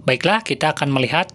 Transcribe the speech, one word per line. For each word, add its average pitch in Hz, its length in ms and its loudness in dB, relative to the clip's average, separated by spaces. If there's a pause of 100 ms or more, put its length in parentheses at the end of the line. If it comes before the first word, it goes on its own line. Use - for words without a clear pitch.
Baiklah, 180 400 2
kita 151 320 0
akan 143 160 -2
melihat 135 420 0